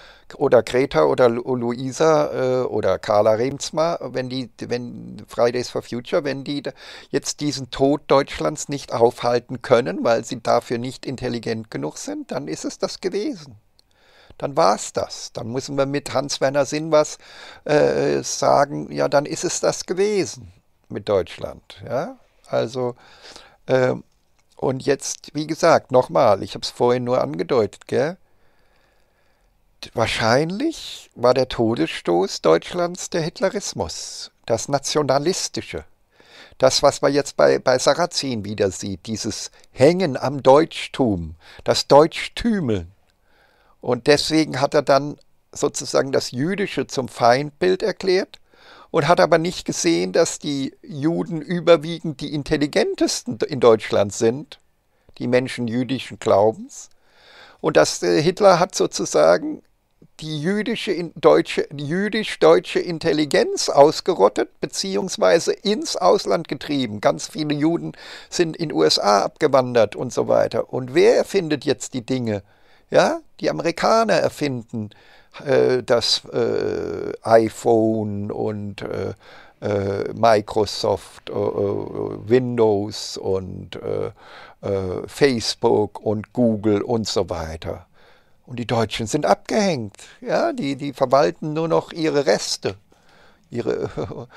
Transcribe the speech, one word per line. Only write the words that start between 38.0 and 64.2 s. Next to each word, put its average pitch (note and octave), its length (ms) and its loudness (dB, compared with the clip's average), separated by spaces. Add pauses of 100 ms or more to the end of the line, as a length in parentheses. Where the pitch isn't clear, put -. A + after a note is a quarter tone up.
wieder G2+ 260 -2
sieht, G2 360 -8
dieses - 440 -6 (200)
Hängen D#3+ 480 4
am C3+ 240 -4
Deutschtum, B2 920 4 (280)
das - 220 0
Deutschtümeln. C#3+ 1080 2 (880)
Und B2 260 -2
deswegen D3 520 2
hat C#3 140 0
er D3+ 80 2
dann C#3 340 0 (360)
sozusagen C#3 580 -2
das C3 220 -2
Jüdische D#3+ 560 -4
zum B2+ 180 -6
Feindbild D3 800 0
erklärt F#3+ 560 -2 (500)
und D3+ 160 0
hat F3 140 4
aber E3 180 4
nicht E3+ 260 -6
gesehen, E3+ 480 -2
dass - 280 0
die C#3 420 -6
Juden E3 580 -4
überwiegend E3 800 0
die - 140 -6
intelligentesten D#3 1120 -2
in B2+ 140 -6
Deutschland G#2+ 520 4
sind, B2 460 -2 (600)
die B2 100 -4
Menschen B2 400 0
jüdischen B2 500 -4
Glaubens. A2 720 2 (720)
Und D#3 160 -2
dass, - 260 4
äh, F3 180 2
Hitler F#3 380 4
hat F3+ 160 -2
sozusagen F3+ 880 2 (560)
die D#3 220 -8
jüdische G3+ 520 -4
in-, E3 220 -6
deutsche, D#3+ 580 2
jüdisch-deutsche F3 1080 0
Intelligenz E3 880 -2
ausgerottet, - 920 4